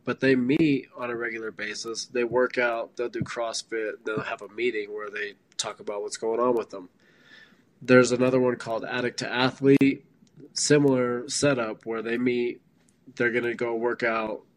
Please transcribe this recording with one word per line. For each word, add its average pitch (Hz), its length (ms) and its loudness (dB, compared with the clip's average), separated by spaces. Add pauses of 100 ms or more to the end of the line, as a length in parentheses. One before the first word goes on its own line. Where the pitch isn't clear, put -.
but 120 160 -4
they 131 160 6
meet 139 600 2
on 123 140 -6
a 120 60 -6
regular 113 340 -6
basis. 107 540 -10
They 123 200 -2
work 123 340 0
out, 117 380 -2
they'll 120 120 -4
do 113 140 -6
CrossFit, 110 840 -6
they'll 107 160 -4
have 101 220 -8
a 101 60 -14
meeting 107 440 -4
where 104 160 -8
they 104 260 -8 (220)
talk 107 240 -8
about 104 220 -8
what's 104 160 -10
going 113 200 -2
on 120 160 2
with 107 160 -2
them. 95 200 -14 (920)
There's 123 320 6
another 127 260 4
one 127 180 2
called 113 280 -6
Addict 123 360 -4
to 107 120 -6
Athlete, 135 720 4 (480)
similar 127 760 2
setup 120 580 -2
where 113 160 -4
they 117 160 -2
meet, 123 420 0 (560)
they're 120 160 0
gonna 117 220 -2
go 117 200 -4
work 117 280 -2
out, 110 400 -2 (140)